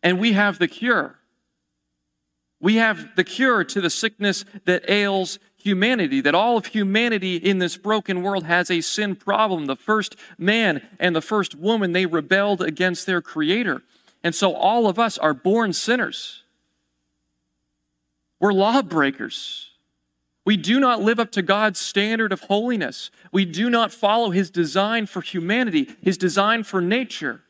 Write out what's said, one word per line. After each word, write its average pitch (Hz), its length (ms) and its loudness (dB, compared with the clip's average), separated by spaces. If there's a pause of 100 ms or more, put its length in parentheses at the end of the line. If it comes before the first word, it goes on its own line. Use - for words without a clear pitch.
And 180 120 2
we 226 120 2
have 202 260 2
the 220 120 0
cure. 226 500 -2 (1400)
We 208 160 2
have 214 400 0
the 180 80 2
cure 240 400 0
to - 160 -4
the 175 80 0
sickness 208 560 -2 (180)
that 180 260 0
ails 196 480 0 (200)
humanity, 190 640 0
that 143 120 2
all 220 220 4
of 208 120 -2
humanity 202 680 0
in 185 240 0
this 175 160 -2
broken 202 480 -2
world 196 220 -2
has 175 260 0
a 175 80 2
sin 202 380 -4
problem. 202 480 0
The 139 100 -2
first 214 400 -2 (220)
man 196 500 0 (100)
and 180 160 0
the 160 80 0
first 208 340 -2
woman, 196 360 0
they 185 140 0
rebelled 185 560 0
against 175 440 -2
their 180 160 0
creator. 175 600 -2 (420)
And 170 100 0
so 185 220 2
all 220 320 2
of 180 100 0
us 226 200 0
are 156 160 2
born 196 400 0
sinners. - 680 -4 (2000)
We're 202 140 2
lawbreakers. 180 1160 0 (720)
We 208 100 2
do 202 240 0
not 247 220 2
live 220 180 2
up 226 140 -2
to 202 80 -2
God's 202 400 0
standard 214 500 -2
of 190 120 -6
holiness. 214 680 -2 (220)
We 196 100 4
do 185 260 -2
not 233 220 2
follow 220 380 2
his 185 200 0
design 196 560 0
for 190 140 -8
humanity, 180 680 -2 (120)
his 185 160 0
design 196 460 2
for 196 160 -4
nature. 180 720 -2